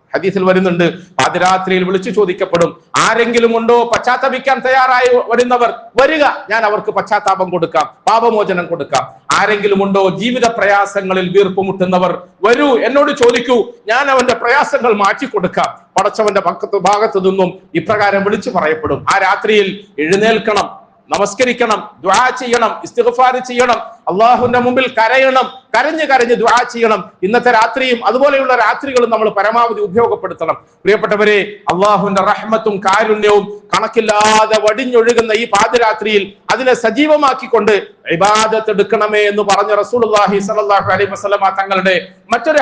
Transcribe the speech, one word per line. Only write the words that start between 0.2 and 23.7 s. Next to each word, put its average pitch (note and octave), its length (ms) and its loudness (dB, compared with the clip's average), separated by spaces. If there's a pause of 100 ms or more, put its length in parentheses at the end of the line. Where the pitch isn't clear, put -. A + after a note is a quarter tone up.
വരുന്നുണ്ട്, F3+ 540 0
പാതിരാത്രിയിൽ F#3 880 -2
വിളിച്ചു F#3+ 260 -4
ചോദിക്കപ്പെടും, F#3 680 -2 (180)
"ആരെങ്കിലും A3+ 600 2
ഉണ്ടോ A#3 260 2
പശ്ചാത്തപിക്കാൻ B3+ 760 -2
തയ്യാറായി B3+ 680 2
വരുന്നവർ? A#3+ 460 0 (280)
വരിക, D4+ 220 2 (260)
ഞാൻ A3+ 140 0
അവർക്ക് G#3 260 -2
പശ്ചാത്താപം F#3+ 600 -2
കൊടുക്കാം, E3 400 -2 (200)
പാപമോചനം G#3 560 0
കൊടുക്കാം." C#3+ 460 -4 (240)
ആരെങ്കിലും G3+ 480 0
ഉണ്ടോ G3 240 2
ജീവിത A#3 380 -2
പ്രയാസങ്ങളിൽ G3 840 0
വീർപ്പുമുട്ടുന്നവർ? F#3 920 0 (200)
വരൂ, B3 360 2
എന്നോട് C#4+ 340 0
ചോദിക്കൂ, A#3+ 520 2 (240)
ഞാൻ C4+ 220 0
അവന്റെ B3 240 2
പ്രയാസങ്ങൾ B3 580 0
മാറ്റി G3+ 340 -2
കൊടുക്കാം. F3 600 -4 (120)
പടച്ചവന്റെ G3+ 420 0
പക്കത്ത് F#3+ 380 -4
ഭാഗത്തു G#3 420 0
നിന്നും F#3 320 0 (220)
ഇപ്രകാരം G3 500 0
വിളിച്ചു A3 260 -4
പറയപ്പെടും. D#3 640 -2
ആ G3 40 2
രാത്രിയിൽ G3 680 0 (140)
എഴുന്നേൽക്കണം, G3+ 880 -2 (240)
നമസ്കരിക്കണം, A3 800 -2 (120)
ദുആ G3+ 260 2
ചെയ്യണം, A#3 560 -2
ഇസ്തിഗ്ഫാർ A#3+ 540 0
ചെയ്യണം, B3 580 -2 (160)